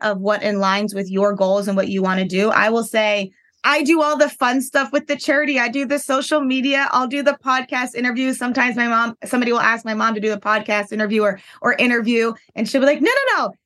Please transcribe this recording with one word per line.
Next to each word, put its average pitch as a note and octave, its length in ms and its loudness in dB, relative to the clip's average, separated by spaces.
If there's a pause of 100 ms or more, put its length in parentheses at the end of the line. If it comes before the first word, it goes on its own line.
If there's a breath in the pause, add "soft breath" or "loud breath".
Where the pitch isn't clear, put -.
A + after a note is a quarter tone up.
of G#3 160 -2
what G#3 240 0
aligns G3+ 520 0
with G3 140 -4
your G3+ 260 2
goals G3 340 0
and G3 80 0
what F#3+ 120 0
you F#3+ 140 -2
want F#3 180 0
to F#3+ 60 0
do. F#3+ 240 0
I - 180 4
will A#3 160 0
say, G#3 460 0 (320 soft breath)
I D4 200 2
do D#4+ 180 4
all D4 160 2
the C#4+ 140 2
fun B3+ 320 0
stuff C4 280 -2
with D4 160 -2
the C#4+ 100 -2
charity. C#4+ 420 0
I A#3+ 100 0
do C4+ 160 -4
the C#4 140 -2
social C#4+ 420 0
media. C4+ 520 0
I'll B3+ 140 0
do C#4 160 -4
the C4+ 220 2
podcast B3+ 500 -4
interviews. B3 440 -2
Sometimes B3 360 -2
my A#3+ 140 0
mom, A#3 340 0
somebody B3 300 -2
will A#3+ 80 0
ask A3+ 240 0
my A3+ 80 -4
mom G#3+ 220 0
to G#3 60 -6
do G#3+ 100 -2
the G#3 100 -4
podcast G#3+ 520 -2
interview G#3+ 280 0
or, G3 180 0 (220 loud breath)
or A#3 140 2
interview. A#3 580 2 (220 loud breath)
And G#3+ 120 -4
she'll C4 140 0
be C4 60 4
like, C#4+ 160 4
"No, F#4 80 4
no, C5 260 2
no, A#3+ 160 -2 (140)